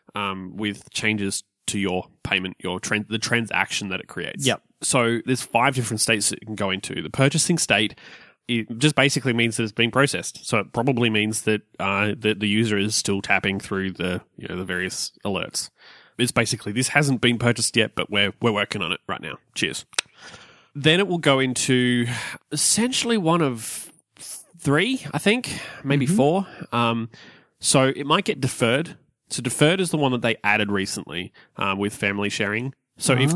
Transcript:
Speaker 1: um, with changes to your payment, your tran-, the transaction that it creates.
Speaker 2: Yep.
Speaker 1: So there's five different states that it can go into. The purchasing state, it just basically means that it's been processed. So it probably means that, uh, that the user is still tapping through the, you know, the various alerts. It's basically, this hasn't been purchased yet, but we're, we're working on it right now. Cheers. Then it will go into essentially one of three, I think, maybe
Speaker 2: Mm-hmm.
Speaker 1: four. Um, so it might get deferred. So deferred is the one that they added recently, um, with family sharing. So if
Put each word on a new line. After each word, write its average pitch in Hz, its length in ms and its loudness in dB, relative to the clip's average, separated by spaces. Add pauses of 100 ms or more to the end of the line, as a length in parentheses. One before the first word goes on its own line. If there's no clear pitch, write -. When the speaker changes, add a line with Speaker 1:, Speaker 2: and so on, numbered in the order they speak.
(140)
Speaker 1:
um, 95 420 -6
with 104 340 -6
changes 104 520 -2 (240)
to - 120 -4
your 92 280 -2 (180)
payment, 92 360 -2
your 90 200 -4
tran-, 107 280 -4
the 110 100 -4
transaction 104 720 -2
that 92 120 -6
it - 60 -16
creates. - 400 -6
Speaker 2:
Yep. 117 160 0 (200)
Speaker 1:
So 117 440 2
there's 127 160 0
five 127 320 2
different 117 260 -2
states 110 300 2
that - 100 -6
it - 60 -18
can 107 80 -8
go 101 160 -2
into. - 320 -4
The - 80 -6
purchasing 151 480 2
state, 107 400 2 (500)
it 117 300 -2
just 147 160 4
basically 131 380 4
means 117 240 2
that 117 80 0
it's 107 80 -4
been 117 180 2
processed. - 560 0
So 113 140 2
it 98 120 -6
probably 120 380 2
means 107 320 0
that, 107 200 0 (180)
uh, 98 400 0
that 107 180 0
the 104 100 0
user 107 300 2
is 104 160 0
still 98 260 0
tapping 98 380 0
through 95 340 -4
the, 90 300 -4 (160)
you - 100 -14
know, 87 80 -8
the 92 80 -6
various 92 480 -6 (120)
alerts. - 440 -4 (480)
It's 120 160 0
basically, 113 400 -2
this 127 160 -2
hasn't 143 320 2
been 120 180 4
purchased 117 380 0
yet, 110 200 0
but - 120 -4
we're, 101 320 2
we're 117 120 2
working 101 300 -2
on 85 100 -4
it - 160 -6
right - 120 -6
now. 69 140 -10 (220)
Cheers. - 280 -4 (920)
Then 156 240 4
it 196 80 2
will 175 100 0
go 143 220 4
into 123 680 2 (460)
essentially 233 680 2
one 170 240 4
of 120 500 -2 (680)
three, 190 540 2
I 147 60 -2
think, 226 420 0 (240)
maybe 139 220 2
Speaker 2:
Mm-hmm. 170 100 2
Speaker 1:
four. 180 300 4 (260)
Um, 117 360 0 (520)
so 135 340 4
it 143 120 -8
might 170 180 2
get 156 160 -4
deferred. 127 560 0 (340)
So - 120 -6
deferred 151 380 2
is 175 100 0
the 165 60 -2
one 139 160 2
that 120 100 0
they 117 220 2
added 104 260 2
recently, 95 640 -4 (240)
um, 98 220 -2
with 101 160 -2
family 101 340 -2
sharing. 107 460 -4 (240)
So - 160 0
if 135 220 2